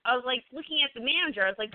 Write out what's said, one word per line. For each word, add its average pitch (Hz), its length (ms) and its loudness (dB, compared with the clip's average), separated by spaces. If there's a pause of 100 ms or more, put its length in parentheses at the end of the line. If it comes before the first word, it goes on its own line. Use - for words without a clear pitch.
I 240 100 4
was, 247 100 0
like, 247 280 -2
looking 311 340 -2
at 277 80 -8
the 233 80 -8
manager, 285 420 2
I 190 60 4
was 196 80 -8
like, 214 160 -4